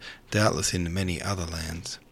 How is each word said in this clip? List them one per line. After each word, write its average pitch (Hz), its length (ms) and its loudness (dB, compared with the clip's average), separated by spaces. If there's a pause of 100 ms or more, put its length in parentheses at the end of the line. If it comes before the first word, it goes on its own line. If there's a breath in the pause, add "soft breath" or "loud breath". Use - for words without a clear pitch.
(320 loud breath)
doubtless 104 420 4
in 87 180 2
many 90 300 0
other 92 240 -2
lands. 82 540 -6 (120)